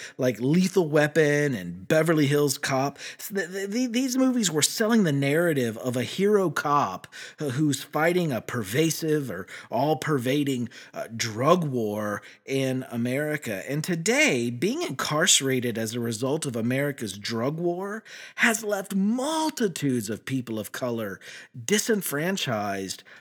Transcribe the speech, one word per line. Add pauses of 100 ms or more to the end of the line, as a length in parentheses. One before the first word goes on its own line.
(180)
like
Lethal
Weapon
and
Beverly
Hills
Cop. (220)
S-,
th-,
th-,
th-,
these
movies
were
selling
the
narrative
of
a
hero
cop (320)
wh-,
who's
fighting
a
pervasive
or (200)
all-pervading, (260)
uh,
drug
war (240)
in
America.
And
today,
being
incarcerated
as
a
result
of
America's
drug
war (320)
has
left
multitudes
of
people
of
color (460)
disenfranchised (180)